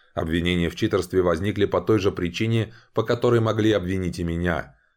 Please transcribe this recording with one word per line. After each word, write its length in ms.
Обвинения 540
в 60
читерстве 480
возникли 420
по 160
той 180
же 120
причине, 640
по 80
которой 380
могли 320
обвинить 460
и 60
меня. 520